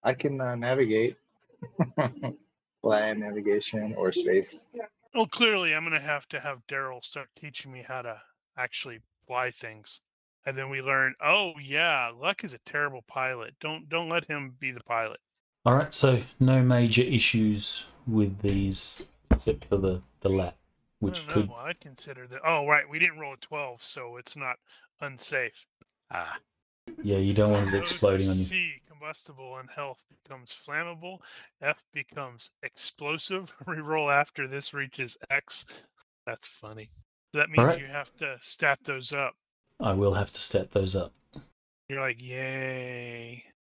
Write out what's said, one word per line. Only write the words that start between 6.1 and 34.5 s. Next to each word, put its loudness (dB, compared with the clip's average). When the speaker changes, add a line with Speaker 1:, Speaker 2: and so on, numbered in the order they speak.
Speaker 2:
to -8
have -8
Daryl -6
start -14
teaching -14
me -14
how -8
to -10
actually -8
fly -2
things. -16
And -4
then -6
we -6
learn, 2
"Oh, 2
yeah, 0
Luck -4
is -10
a -16
terrible -4
pilot. -6
Don't, -8
don't -2
let 0
him -6
be -4
the -14
pilot." -2
Speaker 3:
All 8
right, 2
so 6
no 8
major 6
issues 2
with 2
these 0
except 2
for 2
the, 2
the 2
lat, 2
which -2
Speaker 2:
I -6
don't -4
Speaker 3:
could 4
Speaker 2:
know. -12
I -8
consider -16
that. -12
Oh, 2
right, 4
we -4
didn't 2
roll -12
a -20
twelve, -10
so -10
it's -16
not -6
unsafe. -6
Speaker 4:
Ah. -8
Speaker 3:
Yeah, 2
you 2
don't 6
want 4
it 0
Speaker 2:
Those 2
Speaker 3:
exploding 4
on 2
you. 0
Speaker 2:
C, -4
combustible -16
and -16
health -10
becomes -18
flammable. -8
F -4
becomes -12
explosive. -8
<laughs> -14
Reroll 0
after 2
this 2